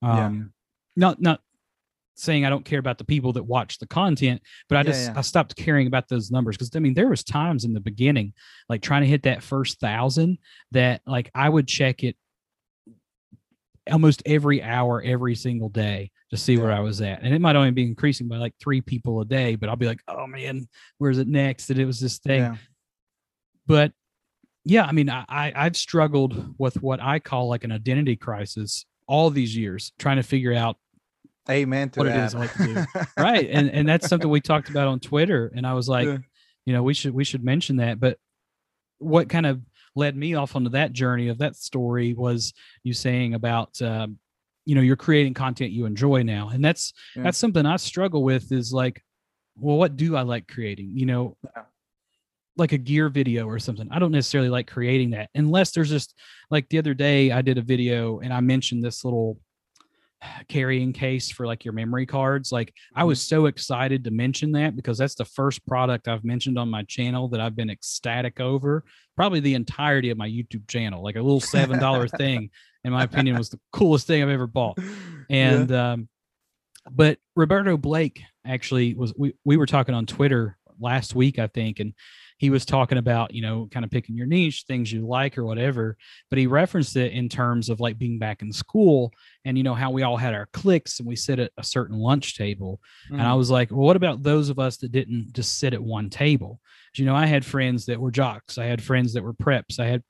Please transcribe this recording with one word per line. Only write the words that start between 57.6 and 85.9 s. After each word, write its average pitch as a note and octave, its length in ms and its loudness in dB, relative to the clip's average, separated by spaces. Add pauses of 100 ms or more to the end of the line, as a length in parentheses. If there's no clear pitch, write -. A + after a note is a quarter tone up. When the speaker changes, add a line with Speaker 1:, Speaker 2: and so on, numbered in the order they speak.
Speaker 2:
video A#2+ 580 0
and B2+ 120 -6
I B2 80 0
mentioned B2 440 0
this A#2 200 -6
little A2+ 360 -2 (800)
<sighs> - 280 -18
carrying C3 440 0
case C3 380 -4
for, B2 160 -8
like, A#2 180 -6
your A#2 80 -8
memory A#2 320 -4
cards. C3+ 480 -2
Like, A#2 220 -4 (200)
I E3 100 0
was D3 160 2
Speaker 1:
Mm-hmm. - 160 -8
Speaker 2:
so D#3 100 6
excited C3+ 580 -2
to A#2 60 -6
mention B2+ 420 -2
that D3 240 0
because A#2+ 220 -4
that's C#3 160 0
the A#2 100 -6
first - 420 -4
product B2+ 420 -2
I've A2 160 -4
mentioned B2 340 -4
on A#2+ 100 -4
my G#2+ 140 -4
channel B2 460 -4
that A#2 120 -4
I've A2 160 -4
been A2 140 -4
ecstatic A#2+ 680 -6
over C#3 440 -2 (320)
probably F3+ 240 2
the C#3 140 2
entirety C3 560 0
of A2+ 80 -4
my G#2+ 100 -6
YouTube A2+ 400 -8
channel. G#2 340 -4
Like, G#2 140 -8
a A#2 60 -4
little C3+ 180 4
seven B2+ 380 2
dollar C3 300 2
Speaker 1:
<laughs> - 100 -8
Speaker 2:
thing, B2+ 320 -2 (340)
in B2 80 -2
my B2+ 120 2
opinion, B2+ 340 2
was A2+ 120 -4
the - 100 -16 (120)
coolest D#3+ 340 4
thing D3+ 160 2
I've C#3 60 2
ever B2+ 180 0
bought. A#2 320 -2
Speaker 1:
<laughs> F#3 100 -8 (420)
Yeah. C#3 60 4
Speaker 2:
And, B2+ 360 4
um, A#2+ 360 0 (800)
but D3+ 280 4 (180)
Roberto F3+ 400 4
Blake D3+ 460 -2 (220)
actually B2 500 0
was, A#2+ 220 -4
we, C#3+ 180 -2 (100)
we D3 120 6
were D3 100 4
talking C3+ 280 2
on A2+ 120 -2
Twitter A#2+ 500 0 (240)
last A#2+ 340 -2
week, B2+ 240 2
I A2+ 80 0
think, A2 320 -4
and G#2+ 140 -6 (460)
he C#3 100 2
was C3+ 160 2
talking C3 320 2
about, A#2 380 0
you A2+ 80 -8
know, A2 280 -4
kind A#2+ 140 -6
of G#2+ 60 -8
picking A#2 260 -4
your A#2+ 100 -6
niche, E3 400 0
things A#2+ 240 -4
you A2+ 160 -4
like C3 300 -2
or A#2+ 80 -4
whatever, A2+ 540 -2 (320)